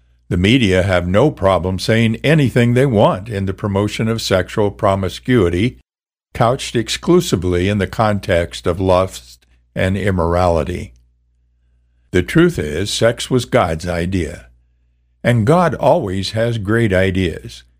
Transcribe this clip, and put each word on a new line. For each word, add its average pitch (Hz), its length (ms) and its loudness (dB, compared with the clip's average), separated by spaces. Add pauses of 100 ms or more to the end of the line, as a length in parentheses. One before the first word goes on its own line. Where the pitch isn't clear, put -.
(280)
The 98 80 -2
media 95 460 4
have 90 240 0
no 107 240 2
problem 92 480 0
saying 113 460 0
anything 127 500 2
they 127 100 4
want 117 440 2
in 98 180 -4
the 95 80 -4
promotion 104 540 -2
of 113 120 -4
sexual 101 520 -2
promiscuity, 98 1080 0 (560)
couched 123 400 0
exclusively 110 920 0
in 104 100 0
the 95 80 0
context 101 800 -2
of 90 140 -2
lust 95 640 -2 (260)
and 95 240 -2
immorality. 87 960 -2 (1160)
The 90 140 2
truth 170 340 2
is, 80 340 -6
sex - 380 -2
was 127 140 0
God's 87 420 0
idea. 87 640 -4 (720)
And 113 240 2
God 165 280 2
always 101 560 0
has 117 260 -2
great 107 380 0
ideas. 92 720 -2 (160)